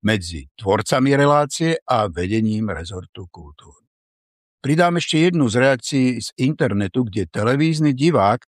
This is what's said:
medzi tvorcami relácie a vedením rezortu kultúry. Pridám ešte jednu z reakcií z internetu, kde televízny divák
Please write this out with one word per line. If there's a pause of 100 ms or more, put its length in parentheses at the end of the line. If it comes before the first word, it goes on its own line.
medzi
tvorcami
relácie
a
vedením
rezortu
kultúry. (720)
Pridám
ešte
jednu
z
reakcií (120)
z (140)
internetu,
kde
televízny
divák